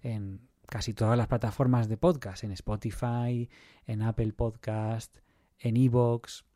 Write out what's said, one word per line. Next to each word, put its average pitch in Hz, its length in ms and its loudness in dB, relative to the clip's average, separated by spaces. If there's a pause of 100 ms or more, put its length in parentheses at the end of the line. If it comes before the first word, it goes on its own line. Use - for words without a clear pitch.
en 101 460 -8 (180)
casi 107 280 -6
todas 113 220 4
las 117 120 2
plataformas 120 600 2
de 110 80 -2
podcast, 143 480 0
en 101 80 -4
Spotify, 120 960 -2 (380)
en 107 160 -4
Apple 110 300 0
Podcast, 110 880 -4 (400)
en 113 180 0
iVoox. 120 680 2 (120)